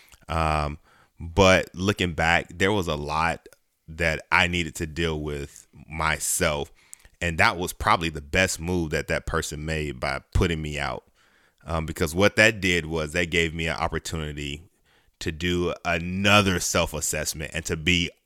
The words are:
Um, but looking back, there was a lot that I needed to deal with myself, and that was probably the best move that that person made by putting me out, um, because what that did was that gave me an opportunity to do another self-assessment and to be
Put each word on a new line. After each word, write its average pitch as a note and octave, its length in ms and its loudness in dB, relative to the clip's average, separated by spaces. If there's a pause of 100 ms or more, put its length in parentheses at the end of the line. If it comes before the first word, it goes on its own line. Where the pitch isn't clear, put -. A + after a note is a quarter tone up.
(280)
Um, D#2 480 0 (420)
but F2+ 560 4
looking F#2 380 -2
back, E2 420 2
there F#2+ 180 2
was F#2+ 140 0
a D#2+ 100 -2
lot D2+ 520 -4 (400)
that D#2 320 -2 (100)
I F2+ 160 6
needed F2 300 -2
to E2+ 100 -4
deal D#2 340 -2
with D2 460 -8 (220)
myself, D#2 840 -2 (500)
and E2+ 180 -2
that G#2 180 4
was F2 160 -4
probably G2+ 360 0
the D#2 120 -6
best F2+ 400 0
move E2 300 -2
that D2+ 180 -2
that D#2 180 -2
person D#2 380 -4
made D#2 340 -4
by C2+ 220 -4 (140)
putting E2+ 280 2
me D2 160 -6
out, C2+ 260 -6 (640)
um, D#2+ 200 -2
because D#2+ 280 -2
what G2+ 220 4
that A2 240 6
did F2 260 2
was D#2 260 -4
that F2 180 0
gave E2+ 220 2
me E2 140 -4
an D2+ 100 -2
opportunity D2+ 880 -6 (560)
to E2+ 140 -6
do F2 420 -2 (100)
another F#2 760 4
self-assessment D#2 920 -2
and E2 120 -6
to E2+ 120 -4
be E2+ 320 2 (180)